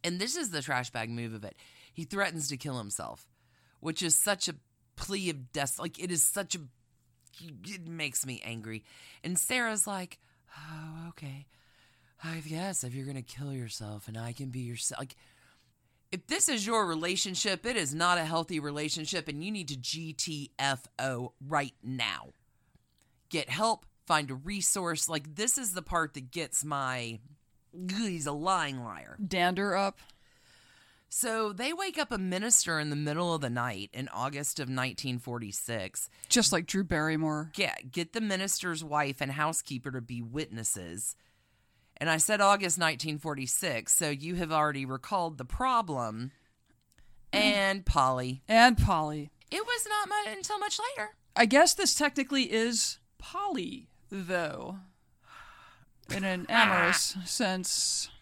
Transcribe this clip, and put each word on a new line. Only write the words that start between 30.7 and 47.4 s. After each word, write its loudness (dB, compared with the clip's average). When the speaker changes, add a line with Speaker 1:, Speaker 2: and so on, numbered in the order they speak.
Speaker 1:
So 0
they -2
wake -4
up 0
a 0
minister 4
in 0
the 0
middle 0
of 0
the -2
night -2
in -6
August -4
of -2
nineteen -2
forty-six. -6
Speaker 2:
Just 6
like 0
Drew 2
Barrymore. 2
Speaker 1:
Yeah, 0
get -4
the -2
minister's 0
wife 0
and -2
housekeeper -2
to -6
be -8
witnesses. -6
And 0
I 4
said 4
August 6
nineteen 0
forty-six, -2
so 4
you -2
have 0
already 2
recalled -2
the -6
problem. 0
Speaker 2:
Mm. 2
Speaker 1:
And 4